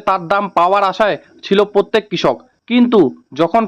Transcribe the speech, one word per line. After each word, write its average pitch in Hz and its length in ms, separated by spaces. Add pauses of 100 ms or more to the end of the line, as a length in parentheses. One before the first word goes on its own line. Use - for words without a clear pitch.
তার 185 200
দাম 202 160 (140)
পাওয়ার 190 340
আশায় 196 260 (260)
ছিল 190 160 (140)
প্রত্যেক 202 360
কৃষক, 160 280 (320)
কিন্তু 240 300 (400)
যখন 196 280